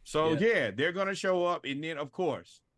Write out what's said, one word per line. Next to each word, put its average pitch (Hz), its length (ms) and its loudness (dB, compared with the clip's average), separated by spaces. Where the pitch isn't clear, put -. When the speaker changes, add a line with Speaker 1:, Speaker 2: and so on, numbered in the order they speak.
Speaker 1:
So, 156 300 2
Speaker 2:
Yeah. 165 160 4
Speaker 1:
yeah, 151 240 2
they're 143 200 0
gonna 196 220 -2
show 185 300 0
up, 175 200 -2
and 139 180 -6
then, 160 160 -6
of 143 120 -6
course 135 520 -4